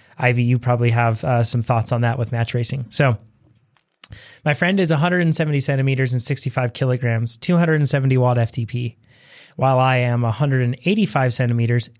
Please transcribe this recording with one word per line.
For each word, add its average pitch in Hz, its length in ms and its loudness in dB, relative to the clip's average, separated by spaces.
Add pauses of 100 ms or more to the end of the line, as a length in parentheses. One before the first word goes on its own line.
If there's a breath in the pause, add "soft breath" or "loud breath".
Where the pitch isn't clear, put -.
(180 soft breath)
Ivy, 123 260 2
you 123 140 2
probably 120 340 0
have, 113 340 0
uh, 123 180 2
some 120 180 0
thoughts 113 300 0
on 120 80 0
that 120 180 0
with 117 140 -4
match 117 220 -4
racing. 123 380 -4
So, 127 260 2 (1300 loud breath)
"My 147 80 0
friend 190 260 0
is 170 120 2
a 160 40 2
hundred 175 240 2
and 160 160 2
seventy 151 240 0
centimeters 135 540 0
and 123 80 0
sixty-five 131 500 -2
kilograms, 120 640 -2
two 175 220 0
hundred 160 240 2
and 143 80 2
seventy 135 260 2
watt 123 220 2
F 117 160 0
T 117 120 -6
P, 120 300 -8 (600 loud breath)
while 131 220 2
I 131 180 4
am 120 260 0
a 113 80 0
hundred 135 300 0
and 120 240 -2
eighty-five 170 480 0
centimeters, 117 560 0 (100)